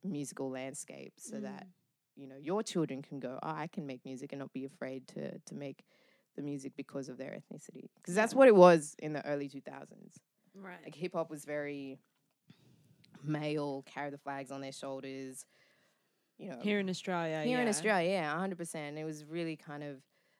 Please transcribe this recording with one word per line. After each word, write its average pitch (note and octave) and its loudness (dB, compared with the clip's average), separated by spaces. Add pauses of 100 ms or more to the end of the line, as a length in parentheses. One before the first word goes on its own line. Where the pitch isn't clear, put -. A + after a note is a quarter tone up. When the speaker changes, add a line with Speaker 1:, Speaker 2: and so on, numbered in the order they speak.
Speaker 1:
musical D3 -4
landscape C3 -10
so - -10
that, C3+ -8
Speaker 2:
Mm. - -20
Speaker 1:
you C#3 -14
know, C3+ -16
your D#3+ -2
children D3 -2
can C#3+ -10
go, C3 -8
"Oh, - -4
I D#3 -4
can D3+ -6
make C3 -8
music," C3 -10
and C#3 -6
not C#3 -8
be C3+ -6
afraid C3 -8
to, - -8
to - -14
make C#3 -10 (520)
the C#3 -6
music C#3 -6
because C3+ -8
of B2+ -12
their C3 -8
ethnicity. - -14 (140)
'Cause F3 -6
that's G#3+ 4
Speaker 2:
Yeah. - 0
Speaker 1:
what C4+ 12
it A3 12
was F3 12
in D3+ -4
the C#3+ -4
early C#3+ -2
two C3+ -12
thousands. - -16 (340)
Speaker 2:
Right. F#3+ -14
Speaker 1:
Like, D#3+ -14
hip-hop E3 -4
was D3 -10
very C#3+ -6 (1200)
male, D3 -4
carry C#3+ -8
the C#3 -8
flags C#3 -8
on C#3 -8
their C3+ -8
shoulders, C3+ -10 (920)
you - -12
know. C3 -10
Speaker 2:
Here G#3 0
in F#3+ -2
Australia, E3 -2
Speaker 1:
Here B3 2
in B3 2
Speaker 2:
yeah. A#3 2
Speaker 1:
Australia, F#3 2
yeah, D#3+ 0
a D#3+ -2
hundred F#3+ -4
percent. D#3 -8
It D#3 -6
was D3+ -8
really D#3+ -4
kind D3 -12
of C#3 -10 (380)